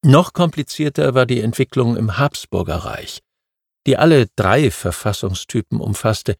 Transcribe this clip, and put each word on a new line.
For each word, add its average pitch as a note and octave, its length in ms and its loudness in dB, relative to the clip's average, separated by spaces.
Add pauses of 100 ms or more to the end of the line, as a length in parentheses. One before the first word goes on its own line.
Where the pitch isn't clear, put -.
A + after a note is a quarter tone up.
Noch D#3 300 6
komplizierter D3+ 800 -2
war B2+ 120 4
die A#2+ 140 -2
Entwicklung A#2+ 560 0
im G#2+ 220 -2
Habsburgerreich, - 1000 -6 (640)
die C3+ 100 4
alle D3+ 380 4
drei A2+ 360 2
Verfassungstypen - 1080 -6
umfasste - 600 -2